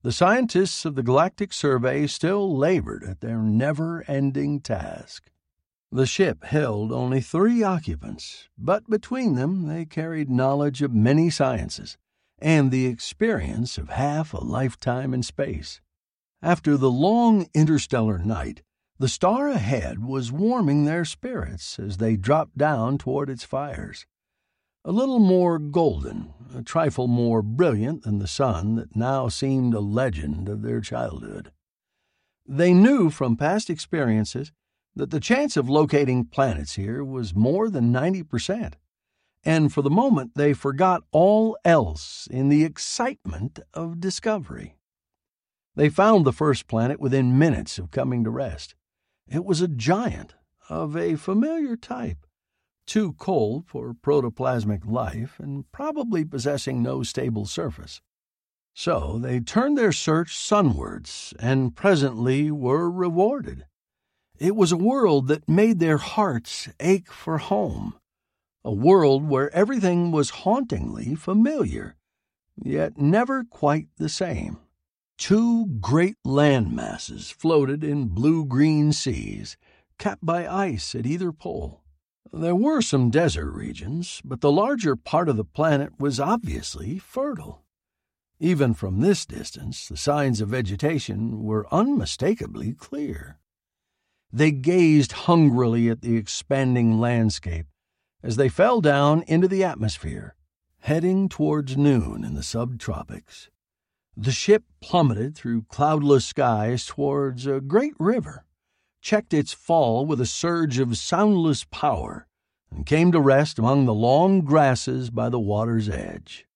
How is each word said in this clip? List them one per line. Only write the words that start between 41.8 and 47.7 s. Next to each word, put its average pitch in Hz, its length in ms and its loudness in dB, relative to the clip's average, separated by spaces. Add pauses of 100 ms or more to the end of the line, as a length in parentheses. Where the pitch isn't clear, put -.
in 131 160 0
the 147 160 6
excitement 147 960 -6 (140)
of 170 260 -8
discovery. 175 800 -6 (960)
They 151 140 4
found 196 340 6
the 135 80 4
first 147 340 0
planet 120 360 -2
within 127 360 2
minutes 143 400 2